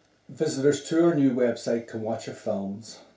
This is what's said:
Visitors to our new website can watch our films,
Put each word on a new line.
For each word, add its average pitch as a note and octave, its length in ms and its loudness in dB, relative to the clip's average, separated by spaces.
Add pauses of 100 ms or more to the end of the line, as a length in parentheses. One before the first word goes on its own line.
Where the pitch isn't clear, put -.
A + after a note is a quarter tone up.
(280)
Visitors C#3+ 560 0
to E3 200 2
our E3+ 100 6
new C3+ 180 4
website A#2+ 560 0
can A2+ 140 -8
watch A2 260 -6
our - 60 -10
films, G2+ 640 -8 (160)